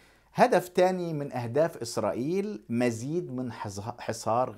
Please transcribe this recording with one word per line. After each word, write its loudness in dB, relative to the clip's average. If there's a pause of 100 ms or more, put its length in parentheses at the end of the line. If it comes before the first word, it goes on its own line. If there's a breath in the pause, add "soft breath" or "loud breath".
(340 soft breath)
هدف 6
تاني 2
من -4
أهداف 0
إسرائيل -2
مزيد 0
من -6
حص-، -10
حصار -2